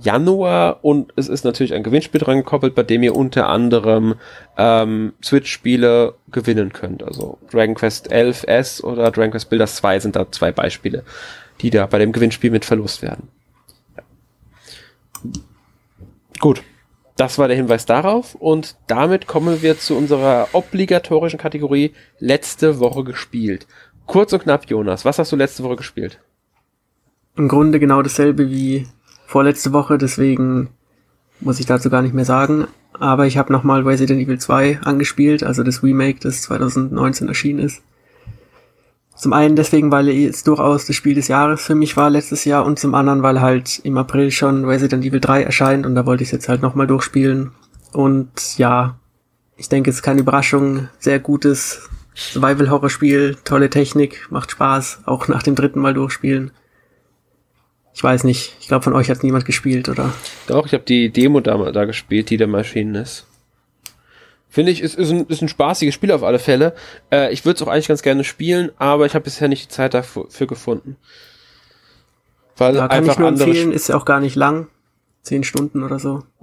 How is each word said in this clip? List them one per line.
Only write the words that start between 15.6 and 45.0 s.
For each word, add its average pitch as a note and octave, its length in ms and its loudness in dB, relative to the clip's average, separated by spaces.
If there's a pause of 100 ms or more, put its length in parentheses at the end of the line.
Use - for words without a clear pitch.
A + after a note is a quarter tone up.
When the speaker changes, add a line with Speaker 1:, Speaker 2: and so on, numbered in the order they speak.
Speaker 1:
Gut, C#3+ 220 0 (540)
das C3 220 -2
war C#3 100 2
der B2 80 2
Hinweis A#2 300 0
darauf F#3+ 480 0
und D#3 420 -2 (120)
damit E3 380 0
kommen D#3+ 360 -2
wir D#3+ 160 2
zu - 180 -2
unserer C3+ 560 2
obligatorischen F3 840 0
Kategorie D3 540 -2 (260)
letzte C#3 600 0
Woche B2 260 0
gespielt. A2+ 600 -8 (400)
Kurz G3+ 280 2
und F3+ 80 0
knapp, C#3+ 280 0
Jonas, G#2 340 -2
was C#3 140 0
hast D#3+ 140 -2
du D3+ 40 -2
letzte C3+ 280 -2
Woche B2 120 -4
gespielt? - 440 -12 (1160)
Speaker 2:
Im D3 120 0
Grunde D3+ 300 4
genau C#3 240 4
dasselbe C#3+ 480 2
wie C3+ 360 -4 (400)
vorletzte C#3 460 0
Woche, C#3+ 260 2
deswegen C3 720 0 (720)
muss C3 200 -4
ich B2 60 -6
dazu B2+ 240 0
gar B2+ 120 2
nicht B2+ 120 -2
mehr C3 100 0
sagen. C#3 420 0 (320)
Aber C#3 280 2
ich C3+ 120 0
hab C#3 100 0
nochmal C3+ 340 2
Resident C3+ 380 2
Evil B2+ 200 -2
zwei C#3 420 0
angespielt, C#3+ 600 0
also B2+ 180 -2
das B2 220 -2
Remake, C3+ 360 2
das C3 220 -6
zweitausendneunzehn C3 840 -2
erschienen C#3+ 320 -2
ist. C#3+ 220 -6 (1300)
Zum - 180 -2
einen D3+ 220 4
deswegen, D3+ 380 2
weil C#3+ 160 2
es C#3 340 0
durchaus D3 440 2
das D3 100 -4
Spiel C#3+ 180 0
des C#3 140 -2
Jahres D3 360 0
für D#3 120 0
mich D3+ 200 0
war D3 140 4
letztes D3 340 -2
Jahr C#3+ 200 2
und D3 160 0
zum C#3 160 0
anderen, C#3 260 2
weil C3 180 2
halt B2+ 440 0
im C3+ 140 -2
April C3+ 340 0
schon C3+ 320 0
Resident C3 400 0